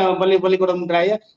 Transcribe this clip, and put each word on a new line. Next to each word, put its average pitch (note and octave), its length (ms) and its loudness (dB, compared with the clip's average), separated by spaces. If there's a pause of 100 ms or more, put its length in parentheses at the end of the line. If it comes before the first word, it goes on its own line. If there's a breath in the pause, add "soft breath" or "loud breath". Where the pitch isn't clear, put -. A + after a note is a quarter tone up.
(200)
பள்ளி-, F#3+ 180 2
பள்ளிக்கூடம்ன்றாய. F3+ 800 0 (200 soft breath)